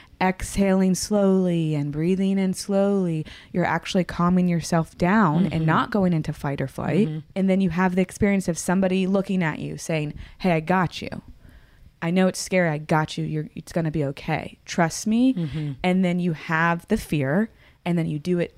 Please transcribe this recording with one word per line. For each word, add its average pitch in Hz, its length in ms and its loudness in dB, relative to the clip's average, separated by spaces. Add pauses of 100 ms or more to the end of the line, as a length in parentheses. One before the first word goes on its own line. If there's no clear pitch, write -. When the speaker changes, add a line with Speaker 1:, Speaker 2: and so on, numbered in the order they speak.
(220)
Speaker 1:
exhaling 185 720 2
slowly 185 800 2
and 147 180 -2
breathing 185 460 0
in 190 160 0
slowly, 196 720 0 (260)
you're 175 140 0
actually 170 380 0
calming 180 440 2
yourself 165 500 0
down 180 480 4
and 151 80 -2
Speaker 2:
Mm-hmm. 160 120 0
Speaker 1:
not 170 260 2
going 185 220 2
into 156 200 -2
fight 143 280 -2
or 135 60 -2
flight. - 400 0
Speaker 2:
Mm-hmm. 156 120 -6 (160)
Speaker 1:
And 190 140 2
then 190 120 2
you 185 100 2
have 180 240 0
the 190 80 4
experience 196 440 0
of 165 120 -2
somebody 185 480 0
looking 190 340 0
at 156 160 -2
you 147 200 -8
saying, 151 360 -4 (260)
"Hey, 185 120 2
I 160 80 2
got 180 420 0
you. - 200 -10 (800)
I 170 100 -2
know 185 160 4
it's 180 120 -2
scary. 180 300 2
I 151 80 0
got 156 400 0
you. 160 80 -2
You're, 156 300 -4
it's - 160 -12
gonna 165 200 -2
be 151 140 -2
okay. - 600 -6
Trust - 420 -2
me." 247 260 4
Speaker 2:
Mm-hmm. 151 380 -4 (120)
Speaker 1:
And 185 220 2
then 175 140 0
you 175 140 0
have 170 560 -2
the 220 80 2
fear, 156 520 0 (360)
and 175 120 0
then 165 80 0
you 156 140 -4
do 175 200 -2
it - 180 -4